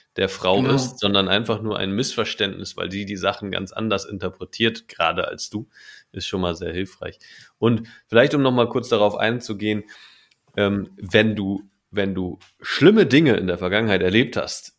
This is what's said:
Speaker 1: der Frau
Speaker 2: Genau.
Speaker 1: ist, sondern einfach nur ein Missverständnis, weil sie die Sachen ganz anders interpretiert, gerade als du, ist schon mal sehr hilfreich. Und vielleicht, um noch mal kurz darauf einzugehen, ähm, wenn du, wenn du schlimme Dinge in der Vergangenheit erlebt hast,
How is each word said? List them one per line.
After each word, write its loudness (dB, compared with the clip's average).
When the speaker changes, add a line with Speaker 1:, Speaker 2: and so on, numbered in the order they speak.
Speaker 1:
der 0
Frau 2
Speaker 2:
Genau. 2
Speaker 1:
ist, -4
sondern 2
einfach 0
nur -4
ein -2
Missverständnis, -4
weil -6
sie -6
die -8
Sachen -4
ganz -6
anders -2
interpretiert, -4
gerade -2
als -10
du, -10
ist -10
schon -4
mal -2
sehr -8
hilfreich. -10
Und 0
vielleicht, 4
um 2
noch 4
mal 2
kurz -4
darauf 2
einzugehen, -4
ähm, 0
wenn 2
du, -4
wenn -2
du -6
schlimme 6
Dinge 6
in -2
der -2
Vergangenheit 0
erlebt 2
hast, -6